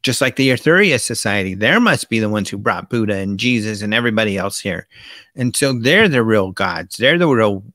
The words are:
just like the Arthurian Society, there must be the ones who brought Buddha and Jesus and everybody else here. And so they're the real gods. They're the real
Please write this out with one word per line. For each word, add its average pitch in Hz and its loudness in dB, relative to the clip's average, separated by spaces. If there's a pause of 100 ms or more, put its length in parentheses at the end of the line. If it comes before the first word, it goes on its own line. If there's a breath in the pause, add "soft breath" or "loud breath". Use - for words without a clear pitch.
just - -2
like 131 0
the 135 2
Arthurian 160 2
Society, 101 -2
there 123 2
must 196 0
be 113 -2
the 107 -2
ones 107 -2
who 101 -8
brought 120 -4
Buddha 107 -2
and 98 -6
Jesus 110 -2
and 107 -4
everybody 110 0
else 95 -6
here. 95 -6 (480 loud breath)
And 123 -4
so 139 0
they're 151 2
the 127 2
real 107 2
gods. 90 -6
They're 139 4
the 175 2
real 107 2 (120)